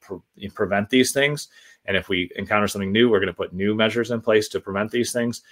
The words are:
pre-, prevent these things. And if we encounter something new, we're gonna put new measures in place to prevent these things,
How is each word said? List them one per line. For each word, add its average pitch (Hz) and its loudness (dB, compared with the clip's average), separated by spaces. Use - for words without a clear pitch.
pre-, - -16
prevent 101 0
these 127 4
things. 143 -2
And 98 0
if 92 -2
we 90 -2
encounter 104 0
something 98 -4
new, 117 6
we're 107 4
gonna 92 -2
put 87 -6
new 98 -2
measures 110 0
in 117 -4
place 110 2
to 92 -4
prevent 101 -6
these 120 -2
things, 120 -4